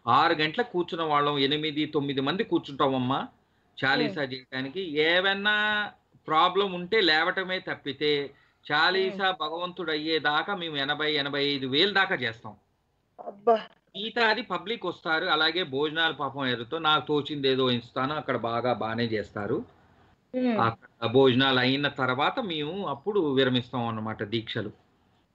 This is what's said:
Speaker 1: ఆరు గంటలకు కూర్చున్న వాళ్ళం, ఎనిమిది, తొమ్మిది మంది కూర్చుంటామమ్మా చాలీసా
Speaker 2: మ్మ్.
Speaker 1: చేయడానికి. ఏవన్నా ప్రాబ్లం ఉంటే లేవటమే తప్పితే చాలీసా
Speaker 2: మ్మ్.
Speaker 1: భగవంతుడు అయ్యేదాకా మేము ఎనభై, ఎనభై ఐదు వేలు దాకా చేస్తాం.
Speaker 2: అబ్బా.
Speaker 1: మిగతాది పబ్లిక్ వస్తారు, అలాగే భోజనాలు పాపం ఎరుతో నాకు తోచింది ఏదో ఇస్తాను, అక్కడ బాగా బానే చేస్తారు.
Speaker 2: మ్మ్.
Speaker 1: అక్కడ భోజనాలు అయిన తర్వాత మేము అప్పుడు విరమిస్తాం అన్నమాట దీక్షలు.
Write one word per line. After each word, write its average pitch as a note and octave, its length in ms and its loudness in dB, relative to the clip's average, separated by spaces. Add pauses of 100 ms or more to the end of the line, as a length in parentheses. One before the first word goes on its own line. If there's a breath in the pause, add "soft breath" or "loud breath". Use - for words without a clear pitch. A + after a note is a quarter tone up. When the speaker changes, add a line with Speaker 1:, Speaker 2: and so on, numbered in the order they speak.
Speaker 1:
ఆరు D3+ 260 4
గంటలకు D#3 380 -2
కూర్చున్న E3+ 320 -4
వాళ్ళం, D3 360 2
ఎనిమిది, D3+ 460 0
తొమ్మిది C#3+ 360 -2
మంది E3 220 -2
కూర్చుంటామమ్మా C#3 840 0 (580)
చాలీసా D3 360 0
Speaker 2:
మ్మ్. C3 120 -4
Speaker 1:
చేయడానికి. C3+ 640 -6
ఏవన్నా G3+ 920 2 (360)
ప్రాబ్లం F3+ 460 2
ఉంటే F3 280 0
లేవటమే F3+ 580 2
తప్పితే C#3+ 760 -2 (380 soft breath)
చాలీసా F#3+ 560 2
Speaker 2:
మ్మ్. F#3 140 0
Speaker 1:
భగవంతుడు E3+ 500 -6
అయ్యేదాకా D#3 640 0
మేము E3 220 -6
ఎనభై, D3 360 0
ఎనభై C#3+ 320 -2
ఐదు C#3 220 -2
వేలు E3+ 260 2
దాకా F#3+ 220 2
చేస్తాం. A#2 400 -6 (680)
Speaker 2:
అబ్బా. G#3+ 420 0 (280)
Speaker 1:
మిగతాది A3 460 0
పబ్లిక్ F#3 440 -6
వస్తారు, E3 400 -2
అలాగే D#3+ 380 2
భోజనాలు D#3 500 -2
పాపం C3+ 340 -4
ఎరుతో A#2+ 320 -4
నాకు D3+ 280 2
తోచింది D3 400 -2
ఏదో C3 240 4
ఇస్తాను, C3 440 -2
అక్కడ C#3+ 220 -4
బాగా A#2 360 -2
బానే A2 320 -2
చేస్తారు. G#2+ 760 -4 (540)
Speaker 2:
మ్మ్. B3 220 0
Speaker 1:
అక్కడ A2+ 500 -2
భోజనాలు C3 520 6
అయిన C3+ 280 2
తర్వాత C3+ 520 0
మేము E3+ 480 -6
అప్పుడు D3+ 460 -2
విరమిస్తాం B2+ 540 0
అన్నమాట A2 360 -6
దీక్షలు. G#2+ 480 -4 (640)